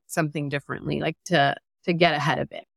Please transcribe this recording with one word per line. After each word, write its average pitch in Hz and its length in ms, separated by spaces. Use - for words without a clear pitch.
something 147 420
differently, 143 520
like, 160 240
to, 143 300
to 180 80
get 165 220
ahead 147 240
of 143 120
it. - 140